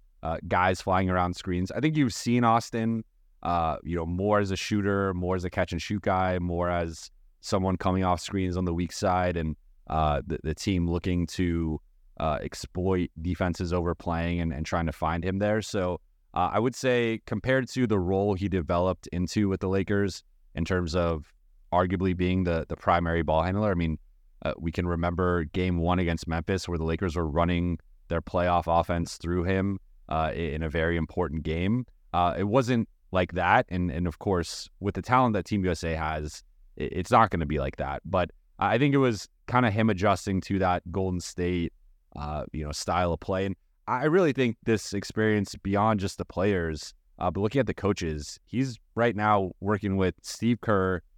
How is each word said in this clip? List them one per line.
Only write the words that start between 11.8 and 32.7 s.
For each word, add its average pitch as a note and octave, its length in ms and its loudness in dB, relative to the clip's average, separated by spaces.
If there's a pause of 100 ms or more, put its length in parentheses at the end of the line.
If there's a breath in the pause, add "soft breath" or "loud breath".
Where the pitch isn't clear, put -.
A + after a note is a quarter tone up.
uh, D2+ 220 -2
exploit - 720 -2 (100)
defenses F2 520 -2
overplaying E2+ 680 -2
and, E2 120 -2
and D#2 120 -6
trying E2+ 220 -2
to D#2 60 -2
find E2 320 -2
him F#2+ 140 -2
there. G#2 220 0
So, F2+ 400 -4 (320)
uh, F2 200 0
I G#2 60 0
would A#2+ 160 0
say A#2+ 520 0
compared B2 440 0
to B2+ 160 0
the G#2 120 2
role F#2+ 340 2
he F#2+ 160 -2
developed F2 600 0
into F2+ 400 0
with F#2+ 120 -2
the G2 80 -2
Lakers G2 540 0 (320)
in E2 100 -2
terms F2 300 0
of E2+ 400 0 (360)
arguably F#2 460 2
being F#2 280 2
the, E2 240 0
the - 80 -6
primary E2+ 460 2
ball D#2 200 2
handler, G2+ 280 0
I F#2 40 0
mean, E2 240 0 (440)
uh, D2 140 -2
we E2 160 -4
can F2 140 -2
remember F2 580 0
game F2+ 340 0
one F2 200 2
against E2+ 280 -2
Memphis E2+ 400 -2
where F2 120 -4
the D#2+ 60 -2
Lakers E2 300 -2
were E2 140 0
running F2 500 2 (300)
their E2 140 -2
playoff F2 460 2
offense E2+ 480 0
through E2+ 280 -2
him, F#2+ 340 0 (300)
uh, D#2 240 0
i-, - 20 -8
in D#2 280 -4
a D#2+ 80 -2
very E2 260 0
important D#2+ 460 -2
game. F2+ 420 -2 (300)
Uh, F2 240 2
it F#2+ 60 0
wasn't A#2 440 2 (220)